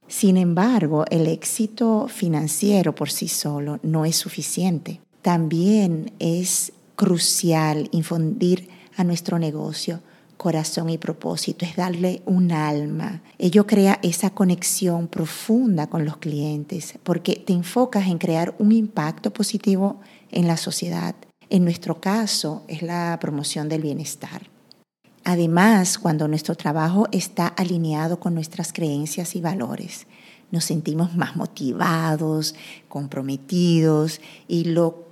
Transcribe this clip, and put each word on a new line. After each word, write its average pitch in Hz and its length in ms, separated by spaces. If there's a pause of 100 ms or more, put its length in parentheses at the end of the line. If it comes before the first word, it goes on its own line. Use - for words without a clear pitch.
Sin 185 280
embargo, 175 720
el 160 180
éxito 214 800
financiero 165 840
por 147 160
sí 165 200
solo 147 560
no 160 200
es 165 120
suficiente. - 840 (200)
También 170 1000
es 170 540 (240)
crucial 160 960
infundir 170 760 (280)
a 190 80
nuestro 170 340
negocio 156 600 (360)
corazón 165 540
y 160 80
propósito, 165 680
es 165 120
darle 180 500
un 185 240
alma. 151 720 (160)
Ello 190 300
crea 196 340
esa 180 280
conexión 180 760
profunda 180 840
con 165 160
los 151 120
clientes 151 800 (100)
porque 175 320
te - 160
enfocas 196 560
en 175 100
crear 170 400
un 214 140
impacto 208 600
positivo 196 680 (320)
en 175 160
la 165 80
sociedad. 170 580 (340)
En 185 140
nuestro 170 380
caso, 190 680
es 160 160
la 170 380
promoción 151 480
del 156 140
bienestar. - 680 (720)
Además, 180 720
cuando 156 280
nuestro 156 300
trabajo 165 560
está 175 340
alineado 170 720
con 175 160
nuestras 160 380
creencias 160 640
y 180 40
valores, - 640 (440)
nos 170 140
sentimos 160 500
más 156 220
motivados, 156 1160 (340)
comprometidos 156 1300 (280)
y 170 160
lo 165 480